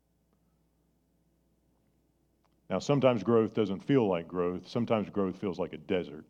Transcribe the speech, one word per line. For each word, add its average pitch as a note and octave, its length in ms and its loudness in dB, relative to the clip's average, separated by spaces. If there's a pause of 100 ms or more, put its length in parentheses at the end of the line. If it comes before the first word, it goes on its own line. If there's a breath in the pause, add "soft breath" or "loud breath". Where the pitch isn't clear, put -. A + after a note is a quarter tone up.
(2750)
Now, - 100 0
sometimes B2+ 440 2
growth A2 300 4
doesn't G2 260 0
feel C3 280 2
like E2+ 200 -2
growth. F2+ 400 -4
Sometimes A2 420 -2
growth F#2+ 280 -2
feels F2+ 200 -6
like E2+ 160 -6
a D2+ 40 -10
desert. D#2 520 -4